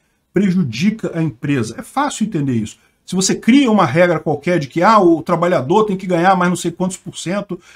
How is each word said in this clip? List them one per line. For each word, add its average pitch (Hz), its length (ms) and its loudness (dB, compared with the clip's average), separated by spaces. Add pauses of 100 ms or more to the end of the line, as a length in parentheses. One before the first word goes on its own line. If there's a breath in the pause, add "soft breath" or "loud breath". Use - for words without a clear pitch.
(320)
Prejudica 180 800 0
a 165 80 -4
empresa. 143 560 -4
É 262 60 -12
fácil - 420 -4
entender 143 280 -4
isso. 110 260 -4 (260)
Se - 120 -8
você 185 180 0
cria 262 340 2
uma 202 160 4
regra 165 360 2
qualquer 165 400 -2
de 139 80 -8
que, 160 120 -4
ah, 208 200 6
o 170 220 4
trabalhador 175 640 0
tem 196 100 -4
que 190 100 -10
ganhar 180 300 2
mais 180 140 2
não 175 60 -2
sei 175 140 -4
quantos 185 260 -4
por - 220 -16
cento, 185 400 -8 (180 soft breath)